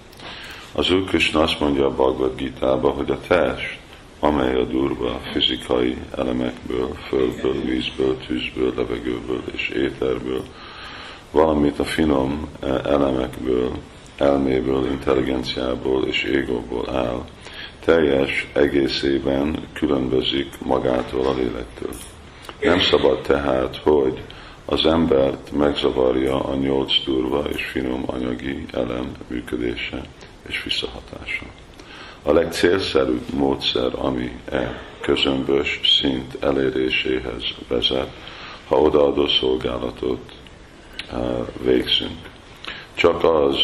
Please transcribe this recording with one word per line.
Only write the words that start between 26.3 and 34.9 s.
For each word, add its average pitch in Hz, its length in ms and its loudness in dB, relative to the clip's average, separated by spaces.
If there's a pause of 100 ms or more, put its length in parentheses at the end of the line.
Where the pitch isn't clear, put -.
a 67 120 -4
nyolc 67 500 0
durva 65 380 0 (120)
és - 100 -6
finom 64 400 -4
anyagi 64 640 -4
elem 62 400 -4 (160)
működése 60 760 -6 (460)
és - 160 -8
visszahatása. - 800 -8 (800)
A 73 80 2
legcélszerűbb 80 1000 2
módszer, 67 640 0
ami 62 500 -4
e 60 360 -4 (180)